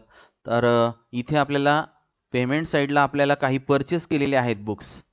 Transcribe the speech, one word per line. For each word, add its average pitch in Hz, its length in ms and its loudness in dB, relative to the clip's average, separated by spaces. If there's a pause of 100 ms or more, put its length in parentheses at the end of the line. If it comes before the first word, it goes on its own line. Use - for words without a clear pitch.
(460)
तर, 117 420 2
अ, 117 40 -4 (200)
इथे 123 260 -4
आपल्याला 143 480 2 (460)
पेमेंट 131 340 -2
साईडला 143 360 0
आपल्याला 143 320 2
काही 135 240 0
परचेस 139 500 -2
केलेले 139 280 0
आहेत 120 200 0
बुक्स, 104 580 -10